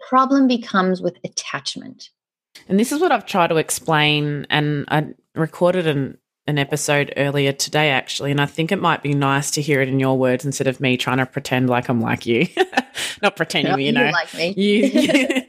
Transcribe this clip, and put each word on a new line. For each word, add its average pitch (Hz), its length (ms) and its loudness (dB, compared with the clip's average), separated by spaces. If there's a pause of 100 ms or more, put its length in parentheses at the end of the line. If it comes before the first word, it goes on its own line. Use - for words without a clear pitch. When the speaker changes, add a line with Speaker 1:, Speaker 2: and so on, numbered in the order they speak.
Speaker 1:
Problem 262 400 4
becomes 185 540 0
with 175 220 -4
attachment. - 840 -10 (580)
Speaker 2:
And 190 120 2
this 247 120 2
is 294 100 0
what 359 100 4
I've 226 140 0
tried 170 220 2
to 165 100 2
explain, 151 960 0
and 147 380 0
I 151 180 0 (260)
recorded 175 540 0
an, 139 320 -2 (260)
an 147 140 -2
episode 143 580 0
earlier 139 340 0
today, 151 380 0
actually, 139 400 -2
and 143 100 0
I 143 60 2
think 160 260 -2
it 190 80 -2
might 165 220 0
be 143 140 -2
nice 143 360 0
to 151 100 -2
hear 143 200 0
it 131 80 0
in 135 100 0
your 131 200 2
words 127 260 0
instead 135 220 -4
of 131 120 -4
me 127 180 0
trying 127 200 -2
to 131 80 2
pretend 131 440 -2
like 123 200 0
I'm 120 120 2
like 117 260 -2
you. 117 200 2 (380)
<laughs> - 380 -10
Not 202 120 2
pretending, - 360 -2
Speaker 1:
No, 135 60 0
Speaker 2:
you 139 80 0
Speaker 1:
you're 143 80 0
Speaker 2:
know. 143 180 2
Speaker 1:
like 165 240 -4
me. 170 200 -2
Speaker 2:
You, 254 920 2